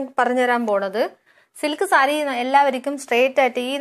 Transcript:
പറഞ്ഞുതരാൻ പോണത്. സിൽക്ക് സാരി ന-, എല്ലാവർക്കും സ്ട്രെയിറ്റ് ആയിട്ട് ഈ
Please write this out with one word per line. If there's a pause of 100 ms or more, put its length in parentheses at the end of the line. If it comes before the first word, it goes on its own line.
(180)
പറഞ്ഞുതരാൻ
പോണത്. (580)
സിൽക്ക്
സാരി (120)
ന-,
എല്ലാവർക്കും
സ്ട്രെയിറ്റ്
ആയിട്ട് (100)
ഈ